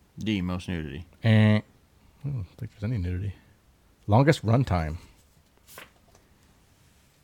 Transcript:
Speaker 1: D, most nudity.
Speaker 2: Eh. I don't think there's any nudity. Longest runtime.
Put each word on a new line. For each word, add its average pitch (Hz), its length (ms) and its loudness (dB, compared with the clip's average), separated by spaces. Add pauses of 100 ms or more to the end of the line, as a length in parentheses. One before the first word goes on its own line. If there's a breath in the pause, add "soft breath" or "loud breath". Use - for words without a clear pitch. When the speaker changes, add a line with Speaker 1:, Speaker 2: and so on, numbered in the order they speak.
(200)
Speaker 1:
D, 101 220 -2
most 90 280 -4
nudity. 78 360 -8 (180)
Speaker 2:
Eh. 107 340 4
I 107 60 -4 (600)
don't 135 220 -8 (120)
think 110 140 -14
there's - 120 -12
any 117 140 -4
nudity. 90 360 -6 (760)
Longest 135 380 4
runtime. 90 520 0 (2250)